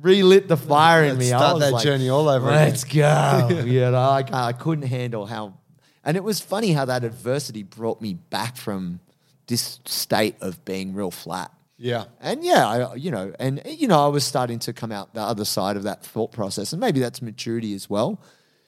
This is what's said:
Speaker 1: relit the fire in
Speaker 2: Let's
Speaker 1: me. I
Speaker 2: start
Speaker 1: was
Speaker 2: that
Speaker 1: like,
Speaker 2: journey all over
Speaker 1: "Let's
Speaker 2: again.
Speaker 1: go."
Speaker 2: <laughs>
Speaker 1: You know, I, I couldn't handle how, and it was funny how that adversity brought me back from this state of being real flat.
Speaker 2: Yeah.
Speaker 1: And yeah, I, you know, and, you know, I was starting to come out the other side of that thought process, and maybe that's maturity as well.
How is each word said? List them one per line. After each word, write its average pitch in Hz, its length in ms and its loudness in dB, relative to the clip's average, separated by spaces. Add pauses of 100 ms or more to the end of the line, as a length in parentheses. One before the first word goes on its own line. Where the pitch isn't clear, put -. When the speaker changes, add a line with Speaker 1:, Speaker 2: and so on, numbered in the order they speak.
Speaker 1:
relit 190 460 6
the 165 80 4
fire 156 480 6
in 135 120 2
Speaker 2:
Let's 127 40 -2
Speaker 1:
me. 123 120 2
I 123 60 4
Speaker 2:
start 143 160 4
Speaker 1:
was 156 100 2
Speaker 2:
that 139 80 4
Speaker 1:
like, 117 120 0
Speaker 2:
journey 135 260 2
all 151 180 4
over 131 180 2
Speaker 1:
"Let's 147 380 2
Speaker 2:
again. 143 640 4
Speaker 1:
go." 160 160 0
Speaker 2:
<laughs> - 0 -
Speaker 1:
You 127 160 2
know, 123 140 2
I, 135 360 2
I 123 220 -2
couldn't 143 340 -4
handle 120 400 -6
how, 107 280 -10 (500)
and 156 120 0
it 190 80 -4
was 202 160 -2
funny 202 320 -2
how 147 120 2
that 123 200 -2
adversity 113 580 -6
brought 110 400 -8
me 104 120 -6
back 104 420 -6
from 92 440 -8 (480)
this - 360 -6
state - 560 -2
of 87 240 -10
being 95 300 -8
real 98 160 -6
flat. 87 420 -10 (240)
Speaker 2:
Yeah. 117 280 -6 (160)
Speaker 1:
And 240 240 -6
yeah, 302 220 4
I, 113 280 -2
you 139 160 -8
know, 98 300 -6
and, 135 260 -2
you 320 220 -4
know, 151 160 6
I - 20 4
was 143 180 0
starting 120 360 -4
to 113 120 -8
come 113 200 -10
out 101 220 -10
the 110 60 -8
other 104 240 -2
side 101 320 -2
of 98 60 -6
that 98 220 -6
thought - 260 -6
process, 98 420 -6
and 165 80 -6
maybe 175 200 0
that's 123 200 -4
maturity 113 540 -6
as 98 160 -14
well. 123 320 -2 (460)